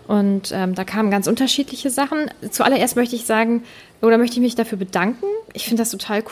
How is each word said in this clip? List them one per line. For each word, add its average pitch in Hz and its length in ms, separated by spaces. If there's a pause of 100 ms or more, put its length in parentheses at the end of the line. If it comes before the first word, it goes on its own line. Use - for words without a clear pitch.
Und, 202 440
ähm, 185 220
da 190 100
kamen 208 260
ganz 196 160
unterschiedliche 269 640
Sachen. 285 400 (200)
Zuallererst 233 460
möchte 240 200
ich 233 100
sagen, 226 360 (380)
oder 226 180
möchte 240 180
ich 240 60
mich 240 120
dafür 226 240
bedanken. 190 480 (260)
Ich - 140
finde 233 160
das 220 80
total 208 420